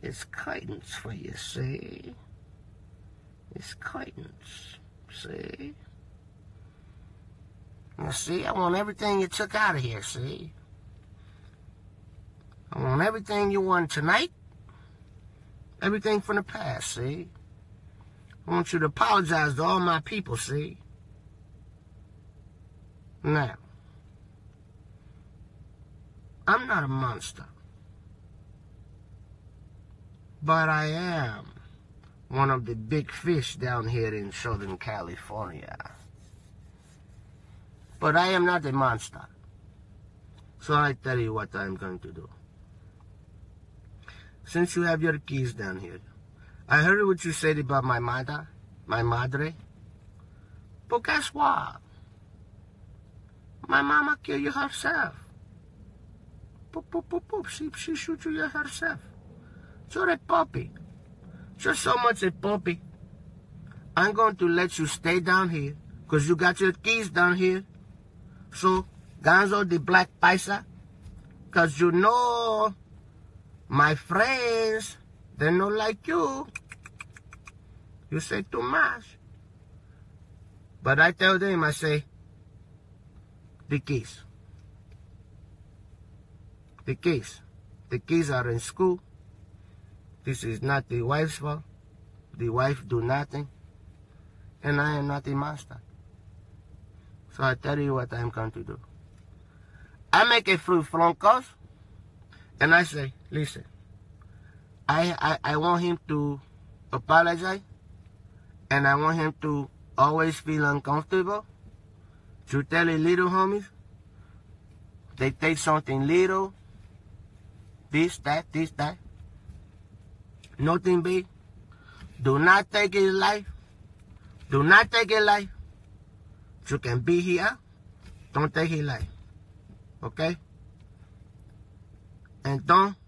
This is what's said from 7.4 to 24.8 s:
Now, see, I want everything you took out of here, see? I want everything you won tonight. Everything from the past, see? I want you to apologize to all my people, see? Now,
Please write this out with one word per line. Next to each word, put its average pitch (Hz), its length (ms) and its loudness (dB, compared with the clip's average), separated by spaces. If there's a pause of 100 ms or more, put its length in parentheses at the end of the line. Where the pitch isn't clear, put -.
Now, 151 120 -8
see, 170 360 -6
I - 60 -2
want 180 240 0
everything 208 440 -2
you 185 80 0
took 196 260 -6
out 214 200 2
of 139 80 -2
here, 113 200 -6
see? 135 500 -10 (2250)
I 135 100 -8
want 135 200 0
everything 208 480 0
you 196 100 0
won 180 280 0
tonight. 185 420 0 (1500)
Everything 208 380 0
from 202 160 -4
the 202 60 0
past, - 520 -8
see? 143 340 -8 (1160)
I - 40 -12
want 175 220 -2
you 175 60 -2
to 156 80 0
apologize 156 680 2
to 147 100 -2
all 185 160 2
my 170 200 2
people, 180 360 -8
see? 147 420 -8 (2500)
Now, 147 340 0 (3000)